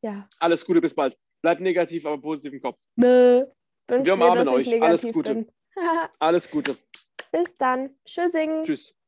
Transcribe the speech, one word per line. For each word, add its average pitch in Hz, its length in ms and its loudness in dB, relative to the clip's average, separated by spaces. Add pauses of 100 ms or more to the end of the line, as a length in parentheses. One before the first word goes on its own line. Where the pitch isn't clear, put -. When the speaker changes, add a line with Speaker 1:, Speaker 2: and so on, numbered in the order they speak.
Speaker 1:
Ja. 202 240 -10 (100)
Speaker 2:
Alles 170 280 0
Gute, 165 160 2
bis 156 120 -4
bald. 135 220 -2 (240)
Bleibt 170 220 0
negativ, 170 420 -2
aber 147 160 -4
positiv 147 320 -10
im 135 80 -16
Kopf. 127 180 -8 (180)
Speaker 1:
Nö. 247 500 6 (420)
Wünscht 247 160 0
Speaker 2:
Wir 185 120 2
Speaker 1:
mir, - 80 2
Speaker 2:
umarmen - 200 6
Speaker 1:
dass - 40 0 (100)
ich 233 160 -2
Speaker 2:
euch. 226 80 0
Alles - 200 2
Speaker 1:
negativ 233 120 -6
Speaker 2:
Gute. 311 200 -2
Speaker 1:
bin. 226 180 -8 (220)
<laughs> 330 440 -4
Speaker 2:
Alles 165 320 0
Gute. 143 260 -4 (560)
Speaker 1:
Bis 339 240 -4
dann. 262 480 -4
Tschüssing. 320 600 -4
Speaker 2:
Tschüss. 311 300 -8 (140)